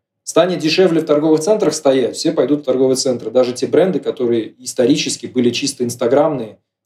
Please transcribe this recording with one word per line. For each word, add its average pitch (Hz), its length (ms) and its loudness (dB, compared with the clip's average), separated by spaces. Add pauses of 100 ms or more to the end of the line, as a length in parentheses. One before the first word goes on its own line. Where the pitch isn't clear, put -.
(240)
Станет 175 340 0
дешевле 160 420 2
в - 60 -6
торговых 151 340 2
центрах 196 320 0
стоять, 135 440 0
все 156 160 -2
пойдут 147 280 0
в - 40 -18
торговые 131 320 2
центры. 120 340 -4
Даже 123 240 0
те - 120 -4
бренды, 151 320 2
которые 117 540 -2 (100)
исторически - 640 -2
были 120 240 -2
чисто 127 360 -4
инстаграмные 127 720 -2 (280)